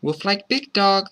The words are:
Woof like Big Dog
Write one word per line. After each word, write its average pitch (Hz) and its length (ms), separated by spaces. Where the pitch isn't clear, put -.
Woof 151 220
like 202 240
Big 269 240
Dog 196 400